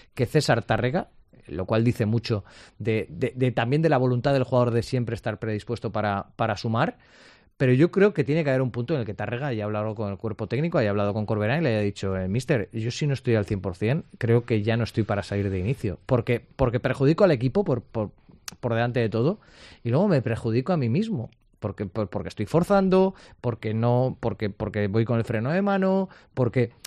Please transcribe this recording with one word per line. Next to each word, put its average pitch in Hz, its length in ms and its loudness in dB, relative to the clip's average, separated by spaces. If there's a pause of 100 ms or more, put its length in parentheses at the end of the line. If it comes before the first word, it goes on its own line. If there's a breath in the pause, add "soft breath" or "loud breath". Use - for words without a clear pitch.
(140 loud breath)
que 127 100 -2
César 123 380 2
Tárrega, 120 460 -2 (400)
lo 90 180 -6
cual 113 160 2
dice 117 240 2
mucho 110 380 0 (340 loud breath)
de, 110 320 -2
de, - 240 -4
de 127 160 0
también 123 320 0
de 160 60 4
la 143 100 4
voluntad 127 340 2
del 131 120 2
jugador 123 280 2
de 113 120 2
siempre 113 320 -4
estar 107 240 -6
predispuesto 110 500 -4
para, 104 460 -2
para 110 200 0
sumar. 120 400 -2 (600 loud breath)
Pero 127 160 4
yo 156 180 6
creo 202 240 4
que 151 80 0
tiene 151 220 0
que 143 60 0
haber 131 120 2
un 127 80 -2
punto 120 240 -4
en 135 60 0
el 110 40 -4
que 98 100 -6
Tárrega 120 340 -6
haya 107 160 -4
hablado 107 320 -4
con 104 160 -4
el 95 40 -8
cuerpo 107 300 -6
técnico, 160 320 -2
haya 107 120 2
hablado 101 220 0
con 107 140 -2
Corberán 110 340 0
y 170 40 0
le 127 60 2
haya 107 100 2
dicho, 101 360 -2
"Eh, 92 120 -2
mister, 123 440 0
yo 113 200 -4
sí 151 160 -2
no 139 60 0
estoy 123 200 0
al 104 120 2
cien 101 140 -2
por 95 140 -4
cien, 123 300 -2 (120)
creo 117 280 2
que 110 180 0
ya 113 140 0
no 117 80 0
estoy - 180 0
para 101 220 -2
salir 101 260 -2
de 95 80 -2
inicio". 98 480 -4
Porque, 120 340 0 (140)
porque 120 240 2
perjudico 139 460 2
al 175 80 6
equipo 131 320 0
por, 123 180 -2
por, 107 300 -6 (480)
por 117 140 -2
delante 120 260 0
de 113 80 2
todo. 123 320 0 (420 loud breath)
Y 117 80 -4
luego 160 160 4
me 151 160 4
perjudico 117 500 -2
a 175 40 2
mí 127 120 0
mismo. 175 420 -2 (320)
Porque, 101 240 -6
por, 104 240 -4
porque 90 180 -6
estoy 104 180 -6
forzando, 190 680 2 (260 loud breath)
porque 113 320 -4
no, 120 460 2
porque, 104 320 -4
porque 104 380 -2
voy 113 160 2
con 113 140 0
el 110 60 0
freno 113 280 -2
de 190 100 0
mano, 190 460 2 (260 loud breath)
porque, 123 380 0 (140 loud breath)